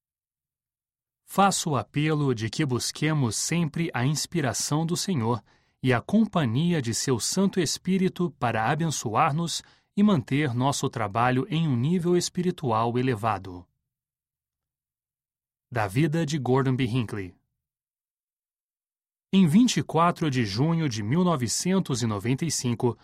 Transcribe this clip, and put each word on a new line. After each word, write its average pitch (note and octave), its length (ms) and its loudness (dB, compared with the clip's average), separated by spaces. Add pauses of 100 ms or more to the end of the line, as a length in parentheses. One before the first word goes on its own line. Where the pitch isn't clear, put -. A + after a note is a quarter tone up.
(1200)
Faço F#3+ 460 2
o C#3 60 2
apelo D3 580 0
de A2 160 -4
que D#3 160 -2
busquemos C3 720 0
sempre E3 580 -2
a A#2+ 100 0
inspiração D3 800 -2
do E3 120 -2
Senhor A#2 440 -2 (400)
e B2+ 120 2
a A#2+ 80 2
companhia E3 800 0
de A#2 100 -4
seu A#2 280 -2
Santo F#3+ 400 0
Espírito F3+ 800 -2
para A2 280 0
abençoar-nos D3+ 920 -2 (340)
e G3+ 60 2
manter D3 500 2
nosso C3 380 -2
trabalho A#2+ 580 0
em D#3+ 200 0
um C3 80 0
nível F3 400 0
espiritual B2 840 -2
elevado. G2+ 680 -2 (2000)
Da A2+ 160 -2
vida D#3 400 0
de D3+ 120 -4
Gordon C3 360 2
B. B2+ 120 0
Hinckley. G#2 500 -6 (2000)
Em F#3+ 140 8
vinte G#3+ 300 6
e D#3 80 2
quatro E3+ 440 0
de B2+ 160 2
junho D3+ 440 0
de A2 160 -4
mil D3 180 2
novecentos D#3+ 800 0
e A#2+ 40 0
noventa A2 380 -2
e D#3 60 -4
cinco, A#2+ 540 0